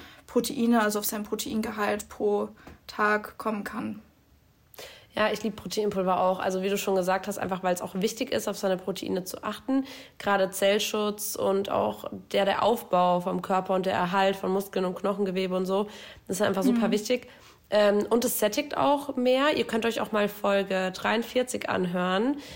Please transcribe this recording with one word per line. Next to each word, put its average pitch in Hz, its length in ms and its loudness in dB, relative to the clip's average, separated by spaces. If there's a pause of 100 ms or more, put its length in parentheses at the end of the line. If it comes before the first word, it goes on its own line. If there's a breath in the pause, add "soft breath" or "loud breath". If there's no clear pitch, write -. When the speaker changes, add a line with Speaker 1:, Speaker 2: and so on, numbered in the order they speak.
(280 loud breath)
Speaker 1:
Proteine, 233 540 2
also 208 180 2
auf 208 40 -4
sein 214 200 -4
Proteingehalt 214 840 -2
pro 208 420 0 (360 loud breath)
Tag 208 520 0
kommen 208 260 -2
kann. 214 360 -8 (1160 loud breath)
Speaker 2:
Ja, 208 160 2
ich 208 100 -6
lieb 214 140 -4
Proteinpulver 190 640 0
auch. 185 200 2
Also 185 220 -2
wie 196 60 0
du 202 80 0
schon 196 180 0
gesagt 185 320 0
hast, 202 120 -6
einfach 185 240 -4
weil 180 120 2
es - 60 -6
auch 170 140 -8
wichtig 214 380 -2
ist, - 160 -2
auf 196 100 -4
seine 190 180 0
Proteine 185 480 -4
zu - 180 -12
achten. 269 420 -2 (340 loud breath)
Gerade 190 320 2
Zellschutz 208 880 0
und 196 340 0
auch - 340 -2 (280)
der, 196 120 2
der - 180 0
Aufbau 180 580 4
vom 180 200 -2
Körper 185 340 0
und 185 120 0
der 185 80 0
Erhalt 196 420 2
von 185 160 -2
Muskeln 190 320 0
und 180 100 -2
Knochengewebe 190 600 0
und 185 100 0
so, 196 180 2 (440 loud breath)
das 190 120 -2
ist - 60 2
einfach 196 160 2
super 233 260 4
Speaker 1:
Mhm. 233 40 -2
Speaker 2:
wichtig. 247 360 -2 (420 loud breath)
Ähm, 208 400 6
und 240 160 4
es - 120 -2
sättigt 247 380 0
auch 285 400 2
mehr. 262 400 4
Ihr 233 100 0
könnt 226 200 0
euch 233 140 0
auch 214 120 -4
mal 208 160 2
Folge 190 680 0
dreiundvierzig 226 760 -2
anhören. 185 640 0 (180 loud breath)